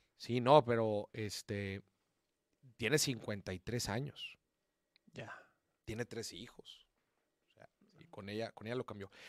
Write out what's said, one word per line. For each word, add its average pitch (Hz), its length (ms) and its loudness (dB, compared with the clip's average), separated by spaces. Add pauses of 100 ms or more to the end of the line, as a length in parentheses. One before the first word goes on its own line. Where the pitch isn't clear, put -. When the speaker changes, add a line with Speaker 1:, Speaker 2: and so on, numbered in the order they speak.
(160)
Speaker 1:
Sí, 123 240 0
no, 131 240 10
pero, 113 480 2
este, 101 720 -4 (920)
tiene 120 220 4
cincuenta 107 540 -2
y 92 60 -4
tres 117 300 -2
años. 123 500 -4 (720)
Speaker 2:
Ya. 110 220 -12 (500)
Speaker 1:
Tiene 113 200 -6
tres 113 280 -10
hijos. - 540 -18 (600)
O - 40 -20
sea, - 180 -20 (300)
y - 80 -20
con 101 220 -14
ella, 107 240 -4
con 104 140 -14
ella 120 100 -4
lo 123 80 -4
cambió. 101 260 -12 (180)